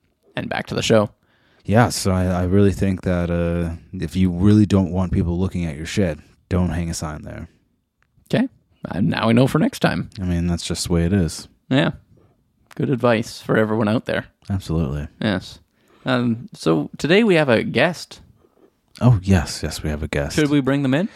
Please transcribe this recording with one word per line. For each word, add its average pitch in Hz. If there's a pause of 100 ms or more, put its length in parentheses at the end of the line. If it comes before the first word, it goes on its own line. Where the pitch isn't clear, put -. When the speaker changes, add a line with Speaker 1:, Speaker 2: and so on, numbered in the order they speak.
(360)
Speaker 1:
And 160
back -
to 107
the 95
show. 107 (540)
Speaker 2:
Yeah, 110
so 95
I, 92
I 90
really 98
think 95
that, 87
uh, 85 (180)
if 90
you 92
really 104
don't 92
want 92
people 87
looking 92
at 71
your 80
shit, 85 (300)
don't 90
hang 82
a 82
sign 76
there. 76 (840)
Speaker 1:
Okay. 269 (420)
Uh, -
now 110
we 117
know 127
for 151
next -
time. - (100)
Speaker 2:
I 92
mean, 87
that's 85
just -
the 87
way 85
it 87
is. 85 (220)
Speaker 1:
Yeah. 135 (840)
Good 131
advice 117
for 139
everyone 107
out 110
there. - (240)
Speaker 2:
Absolutely. 78 (140)
Speaker 1:
Yes. 95 (460)
Um, 123
so 156
today 185
we 196
have 151
a 110
guest. 131 (800)
Speaker 2:
Oh, 117
yes. 90
Yes, -
we 78
have 76
a 76
guest. 73
Speaker 1:
Should 151
we 147
bring 135
them 131
in? 190